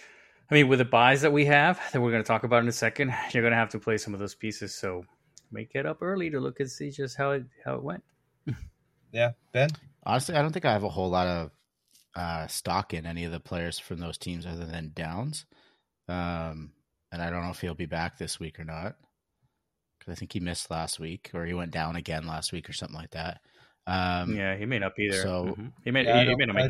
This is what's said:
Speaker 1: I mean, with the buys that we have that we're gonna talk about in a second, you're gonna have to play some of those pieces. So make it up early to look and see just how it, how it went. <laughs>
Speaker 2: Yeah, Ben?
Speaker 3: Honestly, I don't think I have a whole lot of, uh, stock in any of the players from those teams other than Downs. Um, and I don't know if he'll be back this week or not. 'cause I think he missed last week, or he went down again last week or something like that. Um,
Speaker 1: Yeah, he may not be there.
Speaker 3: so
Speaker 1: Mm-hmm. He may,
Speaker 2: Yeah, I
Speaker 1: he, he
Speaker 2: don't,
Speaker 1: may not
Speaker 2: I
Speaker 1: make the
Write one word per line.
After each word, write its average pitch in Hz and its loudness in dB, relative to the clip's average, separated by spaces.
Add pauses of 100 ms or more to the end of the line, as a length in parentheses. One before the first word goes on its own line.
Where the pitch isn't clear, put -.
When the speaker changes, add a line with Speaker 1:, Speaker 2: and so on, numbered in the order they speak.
(500)
Speaker 1:
I 151 2
mean, 147 10
with 131 8
the 123 8
buys 123 8
that 151 6
we 147 6
have 147 6 (120)
that 131 2
we're 120 4
gonna 110 2
talk 110 2
about 117 6
in 120 4
a 117 0
second, 123 0 (180)
you're 117 4
gonna 117 6
have 113 4
to 110 -6
play 110 0
some 101 -6
of 98 -8
those 101 -6
pieces. 104 -8
So 90 -6 (480)
make 110 -10
it 139 -2
up 156 -6
early 180 -2
to 143 -2
look 131 -6
and 135 -2
see 143 -10
just 139 -8
how 139 0
it, 139 -2 (200)
how 131 -4
it 127 -8
went. 160 -8 (440)
<laughs> 139 -4 (580)
Speaker 2:
Yeah, 120 2 (200)
Ben? 139 4 (340)
Speaker 3:
Honestly, 131 0
I 147 4
don't 156 2
think - -6
I 131 6
have 104 2
a 101 0
whole 92 0
lot 90 4
of, 85 -2 (640)
uh, 85 -4
stock 92 -2
in 80 -6
any 85 -6
of 82 -6
the 82 -6
players 85 -6
from - -10
those 85 -8
teams 87 -8
other 85 -8
than 80 -10
Downs. 95 -6 (600)
Um, 82 -6 (380)
and 85 -10
I 85 -4
don't 87 -4
know 87 -6
if 90 -10
he'll 85 -6
be 82 -8
back 82 -6
this 82 -8
week 80 -12
or 82 -12
not. 80 -10 (1040)
'cause - -16
I - -8
think - -12
he 101 -4
missed 87 -6
last 82 -4
week, 82 -10
or 85 -4
he 87 -4
went 87 -6
down 82 -4
again 80 -6
last 80 -6
week 85 -10
or - -14
something - -10
like 82 -14
that. 82 -8 (460)
Um, 90 0
Speaker 1:
Yeah, 95 -2
he 101 -6
may 123 -2
not 95 -2
be 104 0
there. 95 0
Speaker 3:
so 90 -2
Speaker 1:
Mm-hmm. 101 -6 (160)
He 123 -2
may, 127 4
Speaker 2:
Yeah, 117 6
I - 10
Speaker 1:
he, - 8
he 127 6
Speaker 2:
don't, 123 2
Speaker 1:
may 139 4
not 110 -2
Speaker 2:
I 101 2
Speaker 1:
make 104 4
the 131 2